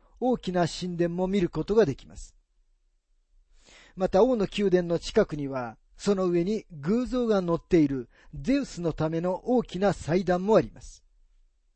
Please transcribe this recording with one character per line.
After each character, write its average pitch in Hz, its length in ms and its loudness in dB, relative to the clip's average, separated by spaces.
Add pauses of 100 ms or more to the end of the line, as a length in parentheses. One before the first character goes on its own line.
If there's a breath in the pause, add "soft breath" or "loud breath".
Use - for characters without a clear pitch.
(200)
大 247 180 0
き 180 140 -6
な 175 140 2
神 180 300 -6
殿 170 180 -2
も 185 120 -2
見 196 140 0
る 175 100 0
こ 190 140 -4
と 202 100 -4
が 220 100 6
で 135 120 -2
き - 100 -20
ま - 100 -20
す。 - 180 -20 (1600 soft breath)
ま 185 120 -2
た、 190 160 4
王 254 120 2
の 196 140 0
宮 202 200 0
殿 175 180 2
の 170 100 0
近 - 280 2
く 156 100 -10
に 143 120 -6
は、 127 280 -8 (200)
そ 202 180 0
の 190 120 0
上 175 180 2
に 208 280 -2
偶 185 340 -2
像 247 200 -2
が 208 140 2
乗 170 160 -2
っ - 80 -8
て 170 160 4
い 147 80 4
る 131 200 -6 (260 soft breath)
ゼ 151 220 0
ウ 277 80 -2
ス - 160 -12
の 170 120 -2
た 156 160 -2
め 165 120 -2
の 180 280 -4
大 247 140 2
き - 160 -8
な 190 140 2
祭 175 320 0
壇 180 200 0
も 214 120 4
あ 175 40 8
り 131 120 -4
ま - 80 -20
す。 - 240 -20 (720)